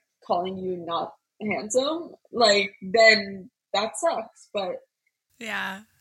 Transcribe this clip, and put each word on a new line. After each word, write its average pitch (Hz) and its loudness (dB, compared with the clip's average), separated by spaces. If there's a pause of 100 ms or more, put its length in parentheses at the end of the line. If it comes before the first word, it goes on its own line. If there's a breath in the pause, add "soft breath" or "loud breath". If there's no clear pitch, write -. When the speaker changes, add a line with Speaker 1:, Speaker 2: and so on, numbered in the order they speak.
(260)
Speaker 1:
calling 190 -2
you 185 -6
not 165 -6 (280)
handsome, 254 -2 (160)
like, 202 4 (100)
then 196 4 (240)
that 214 -2
sucks. - -4
But 185 -4 (640)
Speaker 2:
Yeah. 202 -8 (180)